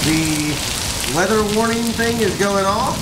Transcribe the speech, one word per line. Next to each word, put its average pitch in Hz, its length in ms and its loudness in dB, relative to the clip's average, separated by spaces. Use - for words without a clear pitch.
The 151 1080 -2
weather 202 280 2
warning 226 360 0
thing 233 280 0
is 196 160 0
going 196 280 2
off. 214 380 0